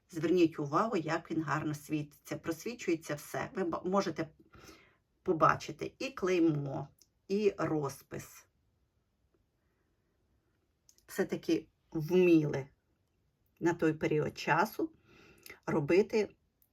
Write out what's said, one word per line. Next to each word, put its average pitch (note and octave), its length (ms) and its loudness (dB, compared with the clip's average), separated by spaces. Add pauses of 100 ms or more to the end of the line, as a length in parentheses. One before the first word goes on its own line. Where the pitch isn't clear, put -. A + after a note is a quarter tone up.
(120)
Зверніть E3 480 2
увагу, F3 380 0
як D#3+ 340 -4
він D#3+ 120 -2
гарно D3+ 320 -2
світиться. D3 640 -8
Просвічується E3 760 -6
все. - 400 -10
Ви F#3+ 80 -2
ба-, E3 220 -4
можете F#3 420 -2 (960)
побачити D#3 760 0
і C4 100 -6
клеймо, D#3 800 0 (420)
і G3+ 280 2
розпис. - 880 -6 (2500)
Все-таки E3+ 580 -4 (260)
вміли D#3+ 760 4 (920)
на E3+ 140 2
той D#3+ 200 2
період D3+ 440 -2
часу F3+ 520 0 (760)
робити G3+ 640 2 (440)